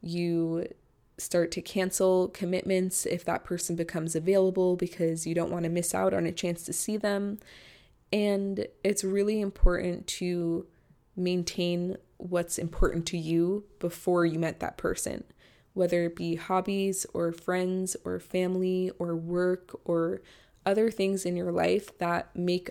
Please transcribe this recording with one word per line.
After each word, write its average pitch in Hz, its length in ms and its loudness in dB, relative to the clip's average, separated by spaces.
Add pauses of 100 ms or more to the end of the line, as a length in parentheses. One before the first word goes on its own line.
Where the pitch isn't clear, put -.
You 170 680 0 (500)
start 170 320 0
to 175 100 -6
cancel 185 680 2
commitments 185 760 0
if - 200 -2
that 170 180 -2
person 175 320 -4
becomes 165 400 -4
available 185 640 4
because 165 500 -2
you 165 80 -2
don't 170 160 0
want 170 140 -2
to 165 40 -2
miss 170 240 -2
out 190 220 2
on 175 100 0
a 165 80 -2
chance 170 300 -4
to - 100 -8
see 214 240 -2
them. 202 440 -2 (720)
And 196 560 0 (160)
it's 196 180 0
really 202 380 2
important 180 640 2
to 175 600 -2 (500)
maintain 180 800 0 (220)
what's 175 400 -2
important 165 480 2
to 175 120 -4
you 170 460 0 (160)
before 175 440 2
you 165 140 2
met 165 220 -2
that - 180 -6
person, - 460 -4 (500)
whether 175 300 2
it 170 100 -2
be 170 220 -2
hobbies 190 760 0
or 170 200 0
friends 185 720 -2
or 180 160 -4
family 185 800 0
or 170 160 -2
work 180 680 -2
or 170 380 0 (420)
other 214 280 4
things 196 340 0
in 175 100 0
your 175 140 -2
life 175 480 2
that 175 380 -2
make 180 340 0